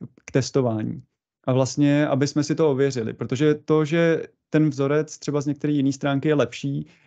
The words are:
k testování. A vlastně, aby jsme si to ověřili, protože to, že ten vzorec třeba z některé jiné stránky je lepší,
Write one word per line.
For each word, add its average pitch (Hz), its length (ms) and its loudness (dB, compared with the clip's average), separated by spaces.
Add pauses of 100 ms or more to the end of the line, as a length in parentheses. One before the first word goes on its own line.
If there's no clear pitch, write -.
(240)
k - 80 -20
testování. 117 720 -2 (440)
A 131 60 2
vlastně, 143 540 2
aby 139 200 0
jsme 143 180 -2
si 151 100 -2
to 160 160 2
ověřili, 127 420 0
protože 131 420 0
to, 156 300 0
že 165 380 2 (300)
ten 156 180 4
vzorec 139 480 -2
třeba 143 220 -4
z 135 60 -6
některé 147 260 -4
jiné 139 200 0
stránky 139 360 -2
je 151 60 4
lepší, 143 520 -2 (200)